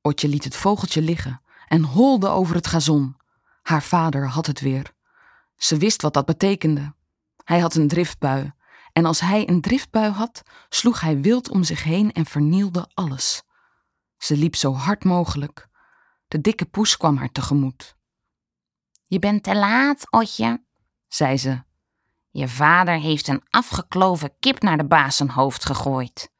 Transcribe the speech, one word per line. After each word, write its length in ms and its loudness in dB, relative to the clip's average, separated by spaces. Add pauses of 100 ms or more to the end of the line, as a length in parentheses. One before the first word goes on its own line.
Otje 260 -2
liet 160 -2
het 120 -10
vogeltje 460 -2
liggen 400 -4 (260)
en 160 2
holde 440 4
over 280 0
het 120 -2
gazon. 500 0 (440)
Haar 220 -2
vader 460 0
had 160 -4
het 140 -4
weer. 340 -4 (640)
Ze 220 -2
wist 240 2
wat 120 0
dat 120 0
betekende. 720 0 (480)
Hij 160 0
had 160 0
een 120 4
driftbui. 640 -2 (400)
En 120 4
als 140 0
hij 300 0
een 120 4
driftbui 500 0
had, 300 -8 (280)
sloeg 320 0
hij 200 0
wild 280 2
om 140 2
zich 200 -4
heen 280 0
en 140 -2
vernielde 680 0
alles. 500 -4 (760)
Ze 200 0
liep 180 0
zo 180 0
hard 300 -2
mogelijk. 640 -2 (600)
De 140 -4
dikke 240 0
poes 320 -2
kwam 200 2
haar 140 -6
tegemoet. 640 -4 (1120)
"Je 140 -2
bent 240 0
te 120 -2
laat, 560 0
Otje," 540 0 (420)
zei 300 0
ze. 260 -4 (680)
"Je 180 -6
vader 460 4
heeft 340 -2
een 220 -2
afgekloven 920 0
kip 220 0
naar 160 2
de 80 0
baas 300 4
zijn 140 0
hoofd 360 -2
gegooid. 760 -6